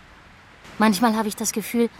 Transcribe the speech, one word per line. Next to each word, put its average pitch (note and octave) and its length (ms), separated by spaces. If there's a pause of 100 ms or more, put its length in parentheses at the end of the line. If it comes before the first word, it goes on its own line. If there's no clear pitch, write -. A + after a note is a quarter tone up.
(800)
Manchmal A3 360
habe G#3+ 140
ich - 80
das G#3 160
Gefühl, A#3 360 (100)